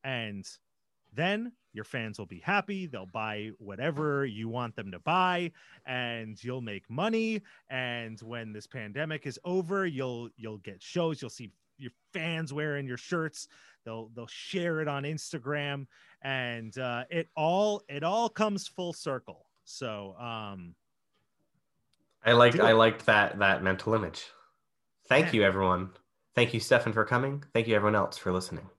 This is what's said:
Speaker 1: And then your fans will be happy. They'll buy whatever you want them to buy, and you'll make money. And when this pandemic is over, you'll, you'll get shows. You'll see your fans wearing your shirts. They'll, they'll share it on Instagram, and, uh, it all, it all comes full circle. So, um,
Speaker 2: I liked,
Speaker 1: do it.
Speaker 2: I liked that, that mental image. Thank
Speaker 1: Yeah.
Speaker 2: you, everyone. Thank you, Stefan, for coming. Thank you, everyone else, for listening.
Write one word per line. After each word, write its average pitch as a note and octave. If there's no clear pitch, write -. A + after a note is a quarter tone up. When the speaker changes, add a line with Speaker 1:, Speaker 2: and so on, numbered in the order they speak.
Speaker 1:
And A2+
then G#3
your G#2+
fans A2
will G2+
be F2
happy. G3
They'll A2
buy G#2+
whatever C#3
you A2
want A#2+
them G2
to F2
buy, F3
and A#2
you'll B2
make G#2
money. A3
And A#2+
when A2+
this G#2+
pandemic C#3
is C3
over, F#3
you'll, B2+
you'll G#2+
get F#2+
shows. E3
You'll A#2+
see A2
your B2+
fans E3
wearing D3
your B2
shirts. D#3+
They'll, A2+
they'll A#2
share E3+
it D3+
on C#3
Instagram, C#3+
and, A#2+
uh, B2
it E3
all, G3
it C#3+
all G#3+
comes G#3
full F3
circle. -
So, G#2
um, G#2
Speaker 2:
I A2+
liked, A#2+
Speaker 1:
do G2+
it. A#2
Speaker 2:
I A2+
liked A2+
that, G#2
that G2
mental F#2+
image. F#2+
Thank D3+
Speaker 1:
Yeah. D3+
Speaker 2:
you, A2
everyone. F#2+
Thank A#2+
you, A2+
Stefan, A#2
for G#2+
coming. C3+
Thank A2+
you, A2
everyone G#2
else, -
for F#2
listening. F2+